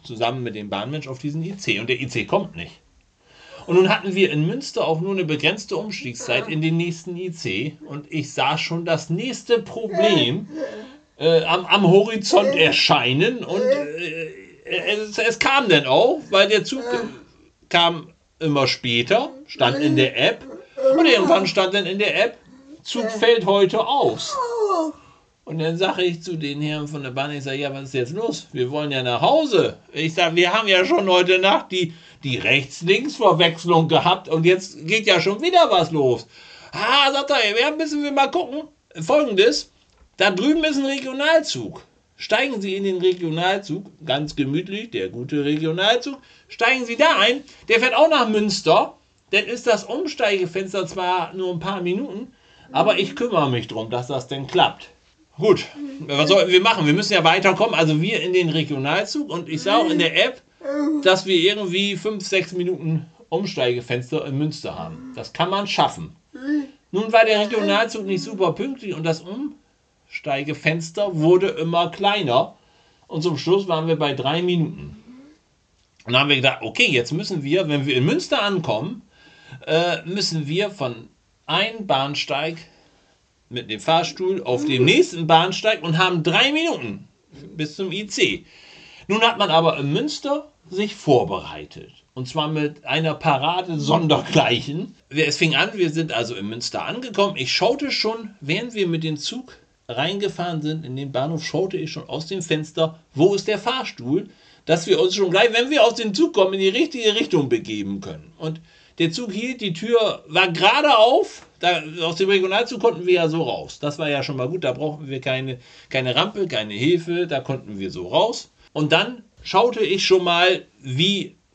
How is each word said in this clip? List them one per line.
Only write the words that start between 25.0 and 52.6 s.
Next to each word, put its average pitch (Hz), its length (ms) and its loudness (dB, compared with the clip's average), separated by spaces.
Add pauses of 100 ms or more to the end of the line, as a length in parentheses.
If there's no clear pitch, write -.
Und 151 140 -8
dann 165 180 -2
sage 185 260 0
ich 170 200 -2
zu 175 140 -8
den 147 260 -6
Herren 151 260 -4
von 147 140 -10
der 131 80 -10
Bahn, 139 220 -6
ich 139 120 -8
sage, 135 140 -6
"Ja, 143 160 -4
was 139 100 -10
ist 135 100 -10
jetzt 127 200 -2
los? 220 380 -6
Wir 123 180 -2
wollen 147 200 -4
ja 131 120 -2
nach 120 180 0
Hause." 226 560 2 (160)
Ich 160 220 -4
sage, 170 220 2
"Wir 175 160 4
haben 220 160 0
ja 185 160 6
schon 202 240 2
heute 180 300 4
Nacht 190 340 2
die, 180 200 -2 (300)
die 127 140 -4
Rechts-Links-Verwechslung 170 1500 2
gehabt 160 400 2
und 160 160 0
jetzt 180 420 2
geht 208 200 0
ja 180 140 4
schon 202 220 -2
wieder 339 280 2
was 170 200 2
los." 135 380 0 (420)
"Ah", 269 420 2
sagt 277 180 -2
er, 226 300 2
"ja, 285 120 2
müssen 302 320 -4
wir 285 80 -4
mal 277 180 2
gucken. 311 380 -4 (340)
Folgendes, 254 720 2 (440)
da 196 140 4
drüben 285 320 2
ist 311 140 0
ein 277 100 0
Regionalzug. 269 960 -2 (340)
Steigen 240 440 -2
Sie 196 160 -4
in 196 80 -4
den 185 140 0
Regionalzug, 180 920 0 (140)
ganz 147 320 -2
gemütlich, 190 540 -4
der 95 180 -4
gute 127 360 -4
Regionalzug, 185 760 0 (280)
steigen 254 380 0
Sie 233 120 -6
da 294 220 4
ein, 240 240 2 (260)
der 226 120 4
fährt 247 160 2
auch 311 140 6
nach 254 180 4
Münster." 208 640 2 (380)
Dann 202 140 2
ist 233 200 -6
das 190 180 4
Umsteigefenster 196 1000 -2
zwar 180 480 -2
nur 185 180 -4
ein 165 80 -6
paar 190 200 -4
Minuten, 208 540 -4 (380)